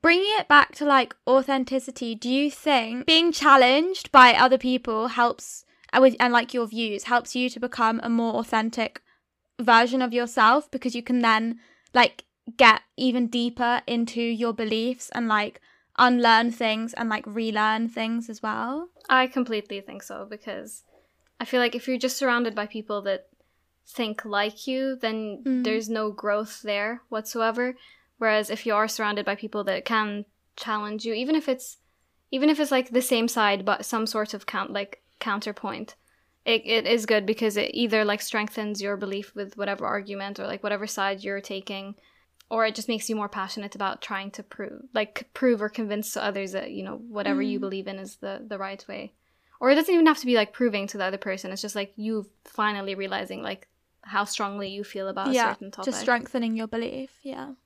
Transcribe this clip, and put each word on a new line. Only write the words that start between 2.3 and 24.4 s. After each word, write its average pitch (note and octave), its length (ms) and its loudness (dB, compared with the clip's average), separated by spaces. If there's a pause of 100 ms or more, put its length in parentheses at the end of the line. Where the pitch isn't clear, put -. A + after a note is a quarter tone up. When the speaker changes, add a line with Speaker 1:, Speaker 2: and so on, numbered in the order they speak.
Speaker 1:
think B3 540 -2
being E4 260 6
challenged C#4 800 6
by B3+ 220 12
other B3+ 240 6
people B3 500 -2
helps, A#3+ 560 0 (300)
uh, B3+ 80 6
with, C4 180 10
and, B3 140 4
like, A#3+ 200 2
your A#3+ 140 0
views, A3 380 -4
helps A#3+ 280 0
you B3+ 160 0
to A#3 120 -8
become A3+ 420 0
a A#3 60 -4
more A3+ 240 2
authentic A3+ 680 0 (560)
version A#3+ 440 6
of B3 100 0
yourself? A#3+ 580 4
Because B3 280 -4
you A#3+ 40 -6
can B3 180 0
then, A3+ 420 2 (320)
like, - 320 4 (320)
get A3+ 240 8 (160)
even B3 300 2
deeper A#3+ 600 0
into A#3 340 -2
your A#3 300 -2
beliefs A3+ 640 -4
and, A#3 140 -2
like, G#3+ 320 0 (360)
unlearn A#3+ 540 6
things A3+ 440 -2
and, A#3 120 -4
like, G#3+ 180 -2
relearn A3 640 0
things A#3 420 -4
as G#3+ 140 -12
well? A#3 460 -6 (200)
Speaker 2:
I C4 180 4
completely A3 520 -4
think G3 240 -16
so, G3 260 -12
because - 540 -14 (560)
I A#3+ 60 -6
feel B3 160 0
like A#3 120 0
if B3 140 -8
you're B3+ 100 -2
just B3+ 200 -4
surrounded A#3+ 360 0
by G#3 120 -4
people G#3+ 380 -8
that G3 260 -4 (580)
think G#3+ 380 -6
like G#3 420 -4